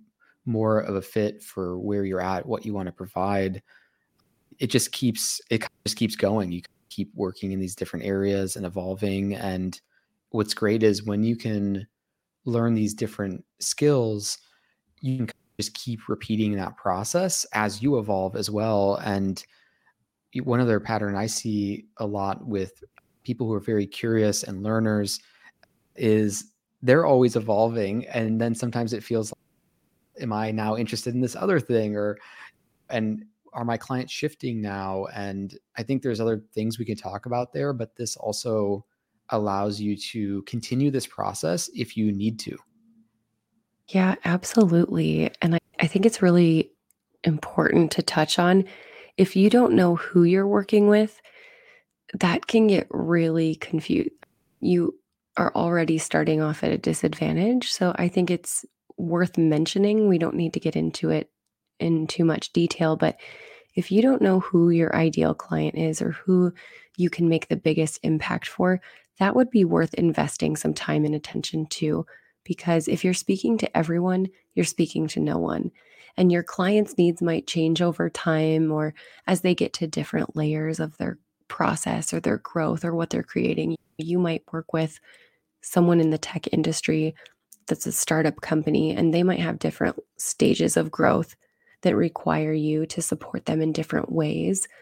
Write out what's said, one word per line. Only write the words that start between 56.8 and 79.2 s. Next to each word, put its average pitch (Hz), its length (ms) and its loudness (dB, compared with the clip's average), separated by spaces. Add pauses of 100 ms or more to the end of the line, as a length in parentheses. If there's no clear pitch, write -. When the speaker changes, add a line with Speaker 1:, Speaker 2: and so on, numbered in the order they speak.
Speaker 2:
So 180 240 0
I 175 120 0
think 180 220 0
it's - 360 -6 (320)
worth 175 400 0
mentioning. 190 680 2
We 185 120 6
don't 160 180 -2
need 165 160 -2
to - 80 -4
get - 160 -2
into 160 320 -2
it 156 220 0 (500)
in 165 260 0
too 165 200 2
much - 260 -2
detail, 165 420 2
but 160 240 0 (560)
if - 160 -2
you 208 120 4
don't 262 180 4
know 190 200 4
who 170 280 4
your 165 280 4
ideal 160 360 2
client 156 440 -2
is 160 260 -2
or - 80 -2
who 180 420 2 (460)
you 180 100 2
can 170 200 0
make 160 200 0
the 165 80 -2
biggest 160 460 0
impact 165 460 -2
for, 185 340 0 (360)
that 202 180 2
would 247 120 4
be 214 160 4
worth 165 300 2
investing 156 600 0
some 156 180 -2
time 151 300 -2
and 151 100 0
attention 156 520 -6
to. 156 380 -4 (400)
Because 165 440 -2
if - 160 -2
you're 185 100 2
speaking 214 440 0
to - 180 -2
everyone, 175 500 0 (280)
you're 175 100 2
speaking 160 440 -2
to - 120 -4
no 151 180 0
one. 82 320 -2 (460)
And 185 160 6
your 175 100 2
clients' 196 540 0
needs 175 240 4
might 165 260 0
change 165 360 0
over 170 260 0
time 160 640 2
or 156 220 -2 (320)